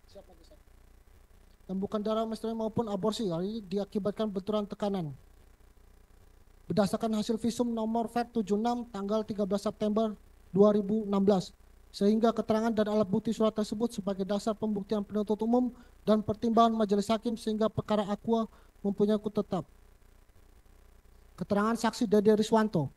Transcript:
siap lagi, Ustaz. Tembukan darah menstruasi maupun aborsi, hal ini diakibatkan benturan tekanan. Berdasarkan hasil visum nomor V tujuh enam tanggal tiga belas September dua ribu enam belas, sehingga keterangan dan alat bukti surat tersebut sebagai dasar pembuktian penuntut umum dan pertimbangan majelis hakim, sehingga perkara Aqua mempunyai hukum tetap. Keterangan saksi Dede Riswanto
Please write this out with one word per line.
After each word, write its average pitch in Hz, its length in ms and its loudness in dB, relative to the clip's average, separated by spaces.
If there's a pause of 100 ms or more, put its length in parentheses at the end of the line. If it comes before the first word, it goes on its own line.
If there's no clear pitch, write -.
siap - 240 -20
lagi, - 160 -20
Ustaz. - 160 -20 (1040)
Tembukan 196 400 -4
darah 220 240 -2
menstruasi 226 240 -6
maupun 220 400 -4
aborsi, 208 400 -2
hal 165 80 -2
ini 208 240 -6
diakibatkan 202 640 -4
benturan 202 400 -4
tekanan. 190 480 -4 (1500)
Berdasarkan 202 500 0
hasil 220 220 -2
visum 240 260 -2
nomor 226 400 -2
V 240 240 -4
tujuh 208 240 -2
enam 240 400 -2
tanggal 202 320 -2
tiga 208 160 -4
belas 196 240 -2
September 214 480 0 (400)
dua 202 160 8
ribu 208 320 0
enam 202 160 0
belas, 196 320 4 (400)
sehingga 220 400 2
keterangan 220 400 0
dan 214 160 0
alat 214 240 0
bukti 220 240 0
surat 220 160 2
tersebut 214 400 -2
sebagai 196 320 -6
dasar 202 320 -2
pembuktian 208 480 -2
penuntut 208 400 -2
umum 240 320 2 (320)
dan 214 160 4
pertimbangan 226 480 4
majelis 208 400 0
hakim, 226 240 0
sehingga 214 320 -2
perkara 208 400 0
Aqua 226 400 0 (400)
mempunyai 208 320 2
hukum 208 160 -6
tetap. 196 320 -2 (1700)
Keterangan 208 400 0
saksi 226 320 0
Dede 214 320 6
Riswanto 214 580 2